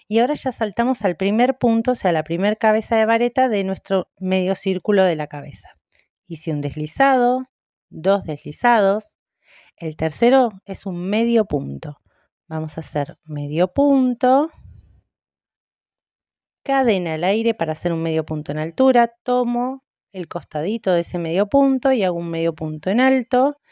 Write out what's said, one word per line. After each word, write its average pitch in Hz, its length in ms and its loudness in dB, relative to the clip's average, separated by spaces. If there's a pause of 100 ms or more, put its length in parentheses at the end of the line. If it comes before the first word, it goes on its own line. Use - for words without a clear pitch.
Y 214 120 0
ahora 254 140 2
ya 262 180 -6
saltamos 233 540 -2
al 180 120 -2
primer 226 420 0
punto, 226 320 0
o 247 40 0
sea, 185 160 -2
la 160 120 0
primer 185 340 -2
cabeza 220 400 0
de 220 80 4
vareta 240 440 2
de 202 140 0
nuestro 190 540 -4
medio 185 380 0
círculo 190 480 0
de 180 120 2
la 151 120 -6
cabeza. 143 420 -14 (560)
Hice 160 260 -8
un 147 100 -4
deslizado, 247 840 0 (440)
dos 180 360 -2
deslizados. 202 880 0 (640)
El 160 180 -8
tercero 233 540 2 (160)
es - 220 -10
un 180 100 -6
medio 214 480 0
punto. 139 560 -6 (480)
Vamos 160 280 -6
a - 20 -10
hacer 147 460 -6
medio 151 480 -2
punto. 269 760 2 (2250)
Cadena 208 520 0
al 160 100 -2
aire 220 280 2
para 156 200 -2
hacer 170 180 -4
un 165 100 -2
medio 160 240 -2
punto 151 280 -6
en 151 60 -4
altura. 233 540 2 (100)
Tomo 247 600 -2 (300)
el 180 160 -8
costadito 180 640 -4
de 170 80 2
ese 175 180 -6
medio 170 300 0
punto 269 420 2
y 240 120 2
hago 180 140 0
un 170 120 -6
medio 165 260 -2
punto 156 340 -6
en 226 120 2
alto. 262 560 2 (140)